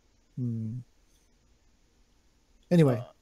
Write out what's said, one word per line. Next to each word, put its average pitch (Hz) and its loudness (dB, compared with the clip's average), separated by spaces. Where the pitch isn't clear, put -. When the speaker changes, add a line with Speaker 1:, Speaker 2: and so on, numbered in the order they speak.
Speaker 1:
Hmm. 117 -8
Anyway, 151 4
Speaker 2:
Uh, - -14